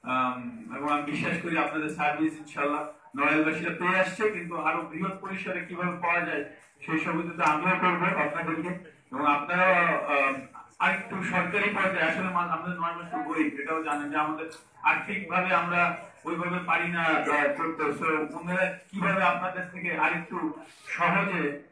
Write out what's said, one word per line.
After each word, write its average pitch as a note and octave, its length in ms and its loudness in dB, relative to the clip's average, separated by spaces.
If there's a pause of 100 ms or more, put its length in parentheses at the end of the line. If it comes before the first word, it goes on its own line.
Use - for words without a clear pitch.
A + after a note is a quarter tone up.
আম, B2 600 -2 (120)
এবং C#3+ 120 -4
আমি D3 220 0
বিশ্বাস - 320 -2
করি E3 140 0
আপনাদের D3+ 320 0
service D3+ 440 0
ইনশাআল্লাহ C#3+ 540 -2 (300)
নড়াইলবাসীরা D#3 520 2 (100)
পেয়ে F3+ 200 4
আসছে, G#3+ 300 2
কিন্তু E3+ 280 -4
আরো D#3+ 240 0
বৃহৎ F#3+ 380 -4
পরিসরে F#3 460 -6
কিভাবে F3 320 -2
পাওয়া F3 240 0
যায় D3+ 220 -2 (420)
সেই D#3+ 140 0
সম্বন্ধে F3 380 -2
তো E3 60 0
আমিও D#3+ 360 4
করবো F3+ 260 2
আপনাদেরকে। F3 640 0 (420)
এবং C3+ 140 -2
আপনারা, D3 600 4
আম, - 460 2 (460)
আরেকটু - 440 0
সরকারি F#3 460 0
পর্যায়ে F#3+ 340 0
আসলে F#3 260 0
মা-, F3 220 0
আমাদের F3 280 -4
নড়াইলবাসী E3+ 440 -4
গরিব, D#3 360 0
এটাও D#3+ 240 -2
জানেন D3 280 -2
যে D3+ 60 0
আমাদের D#3 280 0 (380)
আর্থিকভাবে F#3 720 0
আমরা F3 420 2 (280)
ওইভাবে F3 400 -2
পারি E3 220 2
না, F3 160 0
আহ, D#3+ 200 4 (340)
করতে। D#3+ 260 -2
So, D3+ 560 0
ওনারা F3+ 260 2
কিভাবে F#3+ 580 0
আপনাদের F3+ 480 0
থেকে F3+ 260 -4
আরেকটু E3 560 0 (340)
সহজে F3+ 840 0